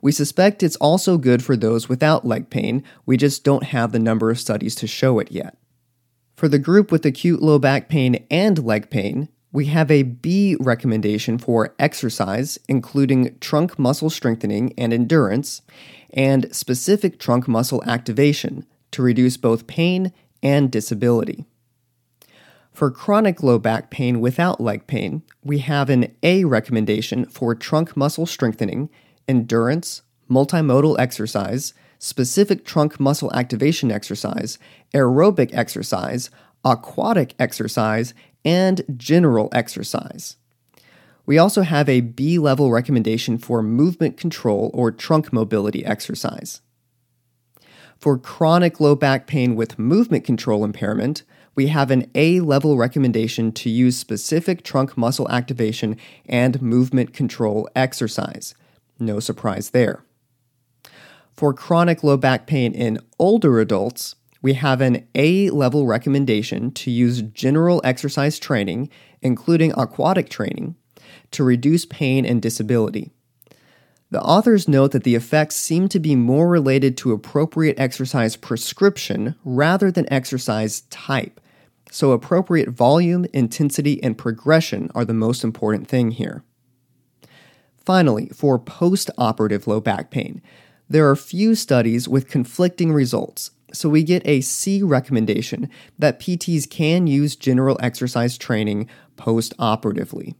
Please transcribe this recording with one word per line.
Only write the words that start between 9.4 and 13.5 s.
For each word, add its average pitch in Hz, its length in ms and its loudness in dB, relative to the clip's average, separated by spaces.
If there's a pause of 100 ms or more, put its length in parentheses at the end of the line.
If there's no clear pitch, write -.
we 143 140 -2
have 151 240 2
a 143 140 6
B 170 560 0
recommendation 110 800 0
for 117 420 0
exercise, 123 880 -2
including 131 720 0
trunk 160 400 -2